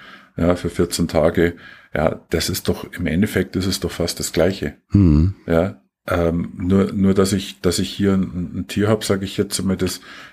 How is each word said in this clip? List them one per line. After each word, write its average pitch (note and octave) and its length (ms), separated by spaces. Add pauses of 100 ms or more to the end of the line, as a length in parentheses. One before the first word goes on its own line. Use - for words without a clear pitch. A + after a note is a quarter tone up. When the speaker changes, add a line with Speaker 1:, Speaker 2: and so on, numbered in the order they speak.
(380)
Speaker 1:
ja, F2 180
für F2 140
vierzehn F2 380
Tage. E2+ 480 (380)
Ja, - 360
das D#2+ 200
ist - 200
doch, - 240
im F2+ 120
Endeffekt F#2 500
ist F#2 100
es F#2+ 140
doch E2+ 120
fast - 280
das - 120
Gleiche. E2+ 440 (160)
Speaker 2:
Mhm. F2+ 440 (100)
Speaker 1:
Ja, E2+ 360 (260)
ähm, E2+ 500
nur, F#2+ 360
nur, G2 200
dass G2 200
ich, - 260
dass F2+ 200
ich F#2 100
hier G2 240
ein, F2+ 460
ein - 80
Tier G2+ 200
hab, A2 160
sag G2 200
ich F#2+ 140
jetzt - 220
einmal, F#2+ 180
das, F#2 240 (320)